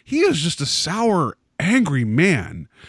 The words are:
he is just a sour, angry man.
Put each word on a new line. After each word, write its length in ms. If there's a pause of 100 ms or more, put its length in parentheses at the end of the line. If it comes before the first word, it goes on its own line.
he 160
is 200
just 220
a 40
sour, 680 (240)
angry 460
man. 600 (220)